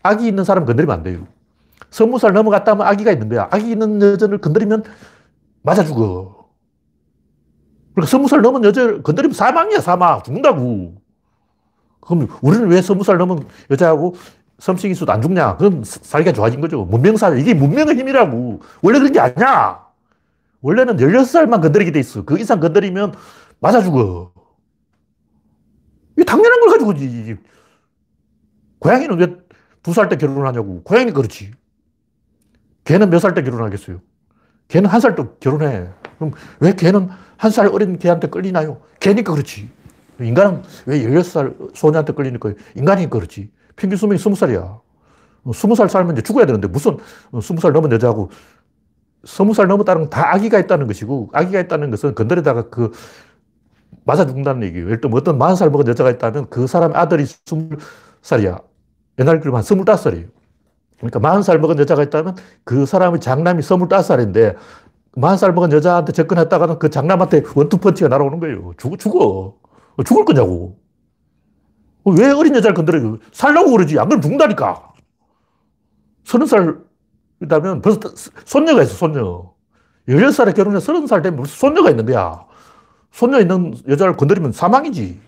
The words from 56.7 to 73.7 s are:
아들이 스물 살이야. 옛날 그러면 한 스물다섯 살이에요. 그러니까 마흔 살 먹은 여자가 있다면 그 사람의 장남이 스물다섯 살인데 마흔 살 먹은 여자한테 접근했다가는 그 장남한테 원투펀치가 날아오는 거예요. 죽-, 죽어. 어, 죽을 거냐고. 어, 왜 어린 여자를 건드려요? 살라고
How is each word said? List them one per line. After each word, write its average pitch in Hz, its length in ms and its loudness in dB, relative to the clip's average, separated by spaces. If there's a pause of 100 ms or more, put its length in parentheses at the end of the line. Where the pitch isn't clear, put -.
아들이 160 300 0
스물 160 520 -10 (440)
살이야. 101 380 -2 (600)
옛날 156 200 2
그러면 135 180 -4
한 104 60 -2
스물다섯 190 400 0
살이에요. 90 240 -4 (720)
그러니까 117 220 -8
마흔 180 240 2
살 165 160 2
먹은 156 200 0
여자가 147 240 2
있다면 160 320 -4 (280)
그 135 220 0
사람의 180 360 0
장남이 160 400 -2
스물다섯 180 440 0
살인데 110 500 2 (600)
마흔 170 200 2
살 185 160 2
먹은 170 180 2
여자한테 165 400 2
접근했다가는 165 680 0
그 151 100 0
장남한테 175 540 0 (120)
원투펀치가 160 520 2
날아오는 139 320 0
거예요. 95 380 -8
죽-, 165 200 -8
죽어. 104 600 -2 (400)
어, 135 60 -4
죽을 415 220 2
거냐고. 92 540 0 (1200)
어, 196 80 2
왜 233 200 6
어린 294 240 2
여자를 208 180 4
건드려요? 147 440 -2 (140)
살라고 302 400 2